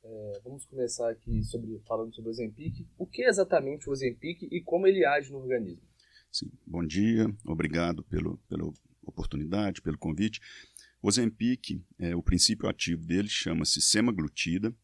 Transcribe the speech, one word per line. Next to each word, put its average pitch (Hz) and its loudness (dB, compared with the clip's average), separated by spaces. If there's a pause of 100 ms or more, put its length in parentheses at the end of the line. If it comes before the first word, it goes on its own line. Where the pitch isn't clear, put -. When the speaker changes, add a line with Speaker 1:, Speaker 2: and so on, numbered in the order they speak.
Speaker 1:
É, 107 -10
vamos 131 -14
começar 120 -2
aqui 113 -2
sobre, 110 -8
falando 113 -4
sobre 113 -10
o - -6
Ozempic. 117 -8 (100)
O 185 -8
que - -6
é 254 6
exatamente 170 2
o 143 -2
Ozempic 135 -4
e 170 -2
como 180 2
ele 190 8
age 143 2
no 139 -10
organismo? 117 -4 (500)
Speaker 2:
Sim, - -6 (160)
bom 87 -4
dia, 107 4 (140)
obrigado 80 0
pelo, 82 -2 (100)
pela 80 -4 (300)
oportunidade, 85 -4
pelo 80 -2
convite. 90 -2 (640)
O 101 4
Ozempic, 113 0 (160)
é, 85 -2
o 85 -2
princípio - 4
ativo 85 -2
dele 92 0
chama-se 80 0
semaglutida. 101 2